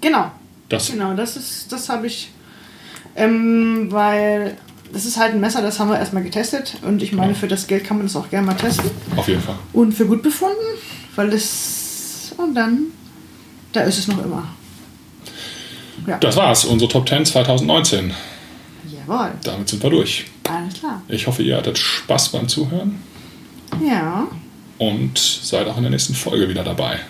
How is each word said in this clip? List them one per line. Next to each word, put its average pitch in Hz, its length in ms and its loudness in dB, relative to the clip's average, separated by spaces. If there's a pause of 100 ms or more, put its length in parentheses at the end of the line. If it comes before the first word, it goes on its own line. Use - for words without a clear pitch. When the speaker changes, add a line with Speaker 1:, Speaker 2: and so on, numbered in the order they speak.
Speaker 1:
Genau. 294 300 2 (380)
Speaker 2:
Das - 220 0
Speaker 1:
Genau, 190 240 -2
das 233 220 -4
ist, - 340 -10
das - 180 -8
hab 226 160 -2
ich, - 260 -6 (840)
ähm, 226 720 4
weil 208 680 2 (360)
das 202 140 -4
ist 233 120 -4
halt 220 160 4
ein 208 60 4
Messer, 233 220 2
das 208 160 -2
haben 208 120 2
wir 214 80 2
erstmal 190 240 -2
getestet. 233 600 -4
Und 202 200 2
ich 202 100 -4
meine, 190 160 2
Speaker 2:
Genau. 202 120 0
Speaker 1:
für 196 80 -2
das 190 180 -2
Geld 196 180 0
kann 208 140 0
man 202 80 -2
das 190 100 -2
auch 147 120 -4
gerne 196 180 0
mal 190 80 2
testen. - 360 0 (260)
Speaker 2:
Auf - 120 0
jeden 90 140 2
Fall. 98 120 -4 (180)
Speaker 1:
Und 226 200 6
für 214 140 2
gut 226 160 2
befunden, 359 340 2 (600)
weil 208 140 2
das, - 1040 -6
und 330 180 0
dann, 240 320 2 (840)
da - 100 2
ist 190 160 2
es 196 100 -2
noch 196 160 0
immer. - 240 -6 (1600)
Ja. 185 120 -2
Speaker 2:
Das 131 180 4
war's, 156 280 6
unsere 117 260 4
Top 131 160 2
ten 147 180 2
zweitausendneunzehn. 131 880 4 (920)
Speaker 1:
Jawohl. 220 240 -2 (140)
Speaker 2:
Damit 101 240 -4
sind 107 140 -4
wir 139 80 4
durch. - 340 2 (240)
Speaker 1:
Alles 175 260 -4
klar. 208 340 -8
Speaker 2:
Ich - 180 -4
hoffe, 123 160 0
ihr 135 140 2
hattet 113 220 -2
Spaß - 520 0
beim 120 180 -2
Zuhören. 170 480 0 (880)
Speaker 1:
Ja. 190 400 0 (520)
Speaker 2:
Und 120 400 0
seid - 500 0
auch 123 80 -4
in 123 60 0
der 123 80 2
nächsten 131 240 0
Folge - 340 0
wieder 90 160 -2
dabei. - 340 -2 (120)